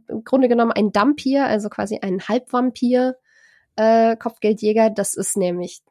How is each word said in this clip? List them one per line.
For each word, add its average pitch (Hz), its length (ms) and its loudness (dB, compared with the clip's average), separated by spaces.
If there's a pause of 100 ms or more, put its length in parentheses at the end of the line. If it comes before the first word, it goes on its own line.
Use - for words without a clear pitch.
im 220 160 -8
Grunde 262 240 2
genommen 233 240 2
ein 214 220 0
Dhampir, 269 520 0
also 214 240 -2
quasi 202 320 -6
ein 190 260 -4
Halbvampir, 247 880 0 (600)
äh, 226 400 4
Kopfgeldjäger. 214 760 0
Das 208 260 -4
ist 196 200 -6
nämlich, 180 560 -4